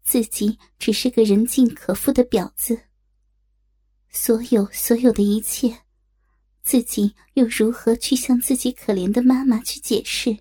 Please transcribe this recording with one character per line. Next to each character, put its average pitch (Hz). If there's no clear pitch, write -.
自 233
己 214
只 226
是 247
个 233
人 214
尽 247
可 -
夫 -
的 247
婊 190
子。 -
所 226
有， 202
所 -
有 240
的 202
一 208
切， -
自 247
己 208
又 254
如 226
何 233
去 -
向 247
自 254
己 247
可 -
怜 190
的 240
妈 254
妈 233
去 -
解 -
释？ -